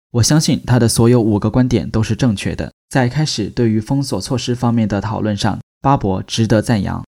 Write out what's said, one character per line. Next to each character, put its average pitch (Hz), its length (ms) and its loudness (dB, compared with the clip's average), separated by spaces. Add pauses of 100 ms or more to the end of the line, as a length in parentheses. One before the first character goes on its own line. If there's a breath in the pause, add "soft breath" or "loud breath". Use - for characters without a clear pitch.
(120)
我 120 120 2
相 156 160 4
信 156 260 0
他 123 140 4
的 117 80 4
所 117 220 4
有 123 120 6
五 107 160 2
个 104 120 0
观 127 180 2
点 107 220 0
都 110 120 0
是 107 140 0
正 120 180 0
确 95 220 -4
的。 - 160 -8 (180)
在 127 200 0
开 147 160 0
始 110 220 -4
对 120 220 0
于 110 120 2
封 135 200 -2
锁 117 200 -4
措 131 160 -4
施 120 180 -4
方 120 180 0
面 113 140 2
的 101 140 -2
讨 101 180 -6
论 104 160 -2
上， 101 240 -4 (220)
巴 139 160 2
伯 98 260 -4
值 - 240 -2
得 107 140 2
赞 104 200 0
扬。 87 260 -6